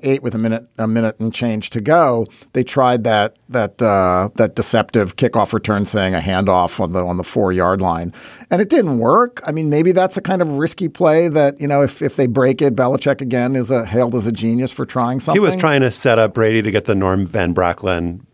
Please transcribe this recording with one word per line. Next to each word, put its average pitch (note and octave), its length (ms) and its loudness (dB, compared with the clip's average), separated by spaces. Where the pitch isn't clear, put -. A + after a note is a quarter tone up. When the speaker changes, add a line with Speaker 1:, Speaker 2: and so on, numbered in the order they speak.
Speaker 1:
eight C3+ 180 0
with A#2+ 100 -4
a A#2 60 -4
minute, A2+ 260 -2
a A2+ 80 -2
minute A2 320 -2
and A2 160 -4
change A2 360 -4
to A#2+ 100 -6
go, C3 440 2
they C3 100 0
tried B2 400 0
that, G#2+ 320 0
that, A#2+ 340 -4
uh, F#2+ 540 2
that A2 180 2
deceptive G#2+ 640 0
kickoff A#2 360 0
return G2+ 320 -2
thing, F#2+ 300 -2
a E2 60 0
handoff F#2 580 0
on F2 140 -2
the, F2+ 120 -2
on F2+ 120 -4
the F2+ 80 -4
four-yard F#2 560 0
line. F2 320 -2
And F3 140 0
it G3 60 -2
didn't F3 320 2
work. G#3 440 2
I D#3+ 60 -4
mean, D#3 200 -2
maybe D#3+ 200 2
that's F#3 260 0
a F#3+ 40 -4
kind F#3 200 -2
of D3+ 160 0
risky D#3+ 320 -2
play E3 380 2
that, C#3+ 340 0
you D3 60 -2
know, C#3+ 160 2
if, - 180 -2
if C#3+ 140 -4
they C3 140 2
break C3 340 2
it, C3 140 2
Belichick C3 440 0
again B2+ 360 -2
is B2 160 -2
a, A#2 120 0
hailed A#2+ 300 0
as A2 140 -2
a A#2 40 -2
genius A2+ 380 -2
for - 160 -8
trying B2+ 320 -4
something. D#3 240 -2
Speaker 2:
He - 20 2
was F3+ 120 0
trying D#3 240 2
to B2+ 100 2
set A2+ 300 2
up A2 140 2
Brady A2 280 2
to G#2 80 -2
get G2+ 140 0
the G#2+ 100 -2
Norm F#2+ 320 0
Van F2 300 -2
Brocklin F2 640 -2